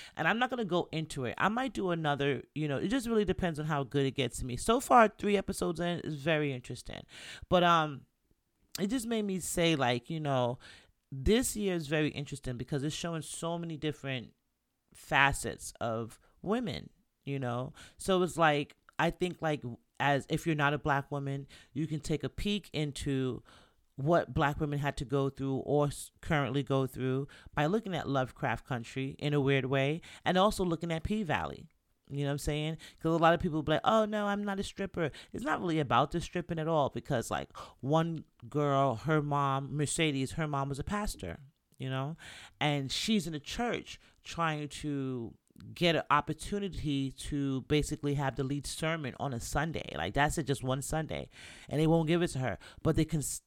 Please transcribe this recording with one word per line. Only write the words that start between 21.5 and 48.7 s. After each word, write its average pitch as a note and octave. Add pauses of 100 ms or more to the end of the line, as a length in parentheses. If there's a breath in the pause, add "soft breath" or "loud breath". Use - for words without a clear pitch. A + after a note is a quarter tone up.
you D3
can D3+
take D3+
a C3+
peek G#3
into C3+ (540 soft breath)
what C#3+
black D3
women D3
had C#3+
to C#3+
go C#3
through C3+
or D3
s-, - (100)
currently C#3+
go C3+
through C3 (260 loud breath)
by D3+
looking G3
at D3+
Lovecraft C3
Country C3
in D3
a D3
weird C3+
way, C3+ (220 loud breath)
and F3+
also G3
looking E3+
at D#3+
P-Valley. D3 (420)
You C#3
know C#3+
what C#3
I'm D3
saying? D3+ (240 loud breath)
'Cause E3
a E3
lot E3
of E3+
people D#3
be D#3
like, D3+
"Oh, A3
no, G#3
I'm G3+
not G3
a G3+
stripper." F3 (220 loud breath)
It's F#3+
not D4
really E3+
about B2+
the E3+
stripping F3
at D#3
all, D3+
because, A#2+
like, C#2 (320 loud breath)
one D#3+ (240)
girl, C#3
her D3+
mom, C#3+
Mercedes, C#3+
her D#3
mom C#3
was C#3
a D3
pastor, G3+ (400)
you C3
know? C3+ (460 loud breath)
And C#3+
she's G#3+
in E3
a D3
church - (240 soft breath)
trying D#3
to C3 (400)
get E3
an C#3+
opportunity D3
to C#3
basically D3
have C3+
the C#3+
lead C#3
sermon D#3+